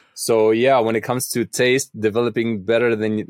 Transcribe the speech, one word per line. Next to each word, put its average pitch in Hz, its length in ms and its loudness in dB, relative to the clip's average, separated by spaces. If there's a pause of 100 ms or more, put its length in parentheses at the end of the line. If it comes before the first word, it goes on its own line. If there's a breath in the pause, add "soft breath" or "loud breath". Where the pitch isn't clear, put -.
(140 soft breath)
So 110 380 2
yeah, 123 280 4
when 113 180 0
it 107 40 -2
comes 123 280 -6
to 120 160 -2
taste, 127 520 0
developing 113 680 -2
better 117 320 2
than, 107 320 -2